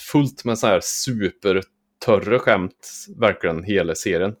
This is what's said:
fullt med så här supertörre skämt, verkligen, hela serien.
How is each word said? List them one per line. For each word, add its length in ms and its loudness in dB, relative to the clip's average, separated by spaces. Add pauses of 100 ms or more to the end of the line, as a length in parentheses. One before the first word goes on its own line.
(120)
fullt 340 0
med 140 -2
så 80 0
här 160 4
supertörre 1600 -2
skämt, 500 0 (300)
verkligen, 440 0
hela 320 0
serien. 460 -2